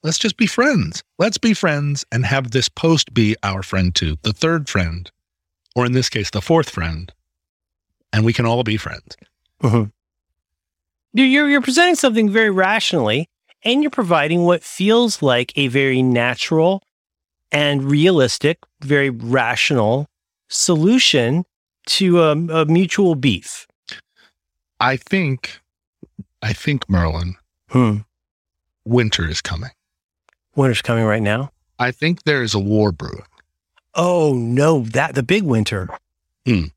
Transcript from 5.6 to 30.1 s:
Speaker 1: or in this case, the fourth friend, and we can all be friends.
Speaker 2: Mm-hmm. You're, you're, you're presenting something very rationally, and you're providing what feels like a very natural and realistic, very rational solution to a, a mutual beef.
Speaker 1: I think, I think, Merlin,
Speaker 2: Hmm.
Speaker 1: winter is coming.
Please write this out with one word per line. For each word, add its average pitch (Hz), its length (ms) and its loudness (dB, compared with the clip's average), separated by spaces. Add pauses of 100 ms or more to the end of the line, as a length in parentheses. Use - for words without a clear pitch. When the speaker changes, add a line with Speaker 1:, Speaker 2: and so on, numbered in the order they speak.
Speaker 1:
or 123 100 2
in 123 80 -2
this 127 160 0
case, 101 200 -4
the 95 120 -4
fourth 165 280 0
friend, 82 420 -8 (1000)
and 107 120 2
we 117 80 2
can 120 120 0
all 120 180 0
be 110 140 -2
friends. - 400 -12 (440)
Speaker 2:
Mm-hmm. 113 220 2 (1300)
You're, 262 140 4
you're, 285 220 4
you're 285 120 4
presenting 330 340 2
something 220 340 2
very 220 200 2
rationally, 185 800 0 (340)
and 254 180 2
you're 302 100 0
providing 170 540 0
what 175 180 2
feels 220 580 0
like 123 340 0
a 139 120 0
very 131 340 2
natural 131 840 0 (680)
and 143 320 0
realistic, 147 760 2 (220)
very 139 280 0
rational 120 1000 0 (420)
solution 165 960 2 (420)
to 175 340 2
a, 156 100 4
a 160 340 0
mutual 175 500 2
beef. 123 500 -2 (1120)
Speaker 1:
I 127 180 0
think, 151 640 -4 (800)
I 110 120 -4
think, - 360 -4
Merlin, 85 460 -2 (340)
Speaker 2:
Hmm. 113 280 2 (880)
Speaker 1:
winter 110 420 0
is 78 140 -6
coming. 92 300 -10 (840)